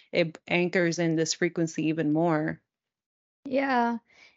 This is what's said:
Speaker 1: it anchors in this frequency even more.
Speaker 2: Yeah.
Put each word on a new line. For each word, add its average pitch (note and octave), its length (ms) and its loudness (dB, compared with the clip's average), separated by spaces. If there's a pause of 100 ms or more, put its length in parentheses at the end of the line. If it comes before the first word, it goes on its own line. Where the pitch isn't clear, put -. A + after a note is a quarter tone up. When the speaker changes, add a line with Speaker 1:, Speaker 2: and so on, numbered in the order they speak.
(120)
Speaker 1:
it E3 340 0
anchors F3 520 2
in E3 180 2
this D#3+ 180 0
frequency E3 540 -2
even D#3 240 0
more. D#3+ 500 0 (840)
Speaker 2:
Yeah. B3+ 540 0 (380)